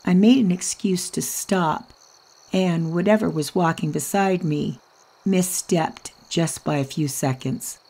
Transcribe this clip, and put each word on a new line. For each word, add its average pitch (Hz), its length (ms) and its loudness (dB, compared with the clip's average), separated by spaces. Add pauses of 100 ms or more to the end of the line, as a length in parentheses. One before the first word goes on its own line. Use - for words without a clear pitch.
I 180 100 2
made 226 300 6
an 180 80 2
excuse - 580 -4
to - 120 -6
stop, - 720 -2 (600)
and 165 420 0
whatever 202 340 2
was 156 260 -4
walking 165 380 0
beside 185 520 0
me 147 340 -2 (480)
misstepped 180 880 -2 (180)
just - 340 -2
by 151 120 0
a 139 80 0
few 147 240 -4
seconds. - 720 -4 (120)